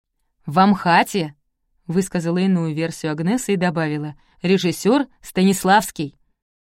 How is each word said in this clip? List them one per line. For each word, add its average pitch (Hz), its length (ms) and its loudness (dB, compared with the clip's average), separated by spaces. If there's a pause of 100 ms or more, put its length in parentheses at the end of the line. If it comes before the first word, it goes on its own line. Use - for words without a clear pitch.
(460)
"В 147 140 0
Амхате", — 185 760 2 (520)
высказала 175 500 -2
иную 175 380 0
версию 160 360 -6
Агнеса 175 400 -4
и 202 40 2
добавила: 156 600 -2 (260)
"Режиссёр 190 680 0 (140)
Станиславский". 190 960 0 (540)